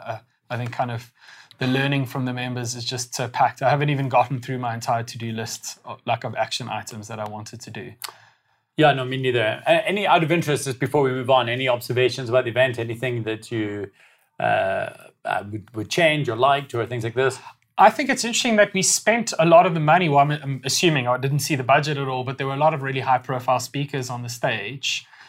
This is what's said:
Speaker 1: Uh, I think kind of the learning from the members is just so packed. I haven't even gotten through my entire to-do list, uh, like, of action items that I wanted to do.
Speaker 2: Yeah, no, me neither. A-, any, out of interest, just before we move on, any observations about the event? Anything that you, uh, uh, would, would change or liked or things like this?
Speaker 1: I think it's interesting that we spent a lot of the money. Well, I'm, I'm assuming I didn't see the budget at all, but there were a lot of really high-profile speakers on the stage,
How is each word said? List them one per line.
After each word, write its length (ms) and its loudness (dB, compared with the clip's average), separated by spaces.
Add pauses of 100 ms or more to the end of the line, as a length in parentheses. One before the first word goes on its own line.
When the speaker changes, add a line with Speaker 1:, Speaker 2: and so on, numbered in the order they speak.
Speaker 1:
Uh, 120 -10 (320)
I 80 -4
think 160 -6
kind 180 -2
of 220 -10 (440)
the 100 -2
learning 400 2
from 180 -4
the 80 -4
members 420 -6
is 80 -10
just 320 -8
so 140 -4
packed. 320 0
I 80 2
haven't 220 2
even 180 -2
gotten 320 2
through 180 -8
my 140 -4
entire 300 -2
to-do 280 -10
list, 540 -10
uh, 100 -12 (100)
like, 200 -2
of 100 -8
action 320 -4
items 400 -10
that 140 -10
I 80 -8
wanted 320 -14
to 100 -16
do. 220 -12 (840)
Speaker 2:
Yeah, 140 6
no, 140 0
me 100 -6
neither. 500 0
A-, 220 4
any, 180 -2
out 160 6
of 120 0
interest, 320 0
just 160 -6
before 200 2
we 100 4
move 180 -4
on, 180 6
any 220 -2
observations 580 0
about 160 2
the 60 -4
event? 280 0
Anything 460 -4
that 260 -6
you, 400 -4 (480)
uh, 520 0 (340)
uh, 260 -2
would, 240 -12
would 160 -8
change 380 2
or 80 -2
liked 400 2
or 100 -2
things 200 -6
like 80 -6
this? 260 0 (380)
Speaker 1:
I 120 10
think 200 -6
it's 160 0
interesting 320 0
that 160 6
we 80 0
spent 580 0
a 60 6
lot 200 10
of 100 0
the 40 0
money. 300 4
Well, 100 4
I'm, 120 4
I'm 340 -6
assuming 420 2
I 100 2
didn't 220 0
see 160 -2
the 80 -2
budget 340 2
at 120 -4
all, 160 -2
but 120 -6
there 100 -2
were 60 -2
a 40 -4
lot 160 4
of 80 -4
really 180 -4
high-profile 600 0
speakers 480 -6
on 140 -8
the 60 -10
stage, 760 -4 (240)